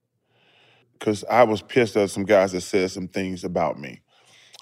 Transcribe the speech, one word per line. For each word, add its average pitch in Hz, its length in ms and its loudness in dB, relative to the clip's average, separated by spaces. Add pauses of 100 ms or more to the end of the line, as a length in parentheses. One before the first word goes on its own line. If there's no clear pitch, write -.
(1000)
'cause 107 300 -2
I 117 120 6
was 110 200 2
pissed 117 340 0
at 101 140 2
some 101 140 -6
guys 95 280 4
that 90 80 -4
said 92 300 -2
some 90 180 -10
things 92 340 -6
about 87 380 -4
me. 65 220 -16 (600)